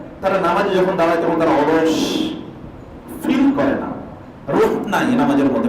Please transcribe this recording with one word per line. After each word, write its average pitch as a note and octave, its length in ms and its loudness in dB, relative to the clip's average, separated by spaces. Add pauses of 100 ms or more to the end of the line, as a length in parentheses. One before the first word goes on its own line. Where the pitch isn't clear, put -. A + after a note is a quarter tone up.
(200)
তারা F#3+ 200 0
নামাজে G3 340 0
যখন F#3 220 2
দাঁড়ায় E3+ 260 2
তখন D#3+ 180 0
তারা D#3+ 100 4
অলস D#3 680 2 (1080)
ফিল C4+ 300 4
করে - 240 0
না, - 100 -6 (580)
রূহ - 400 2
নাই F#3 260 0
নামাজের - 300 2
মধ্যে, - 240 2